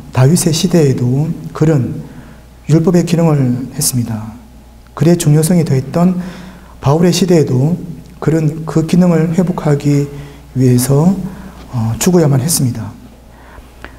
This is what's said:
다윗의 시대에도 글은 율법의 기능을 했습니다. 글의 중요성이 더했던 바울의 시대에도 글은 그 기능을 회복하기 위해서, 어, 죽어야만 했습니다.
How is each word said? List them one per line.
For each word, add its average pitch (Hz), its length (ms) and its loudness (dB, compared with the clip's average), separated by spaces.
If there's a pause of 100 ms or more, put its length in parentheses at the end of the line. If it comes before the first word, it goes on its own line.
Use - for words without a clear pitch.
(120)
다윗의 151 400 2
시대에도 147 760 0 (240)
글은 147 480 0 (680)
율법의 165 380 2
기능을 139 680 0
했습니다. 113 580 -4 (640)
글의 170 240 2
중요성이 156 480 2
더했던 170 560 0 (600)
바울의 165 320 2
시대에도 165 640 2 (400)
글은 160 480 -2
그 160 200 -2
기능을 170 520 2
회복하기 147 720 0 (440)
위해서, 131 600 2 (560)
어, 113 260 -2
죽어야만 151 440 2
했습니다. 113 500 -4 (1080)